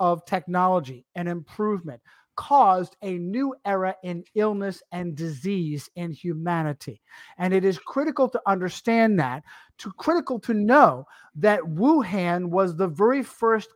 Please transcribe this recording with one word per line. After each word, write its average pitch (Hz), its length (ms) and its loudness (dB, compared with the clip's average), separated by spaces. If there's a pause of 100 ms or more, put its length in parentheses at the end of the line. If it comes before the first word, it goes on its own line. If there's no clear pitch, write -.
of 175 240 0
technology 180 800 -2 (120)
and 175 120 -4
improvement 175 720 -6 (340)
caused 196 680 2
a 190 160 -6
new 220 380 -4 (100)
era 190 380 -2
in 175 200 -8 (120)
illness 202 480 -2 (100)
and 175 240 -6
disease 156 800 -4
in 170 160 -8
humanity. 160 880 -4 (380)
And 185 160 0
it 190 100 2
is 190 140 2
critical 277 500 0
to - 180 -6
understand 202 760 2
that, 131 220 -2 (360)
to, 208 140 -12
critical 285 480 -2
to - 120 -4
know 208 540 4 (280)
that 202 260 2
Wuhan 180 920 2
was 180 260 0
the 185 120 0
very 214 340 2
first 226 540 -2